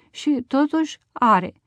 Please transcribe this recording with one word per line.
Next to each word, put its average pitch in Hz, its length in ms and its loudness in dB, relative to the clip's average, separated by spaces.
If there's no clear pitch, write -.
și 269 360 -4
totuși 302 500 -2
are. 196 420 0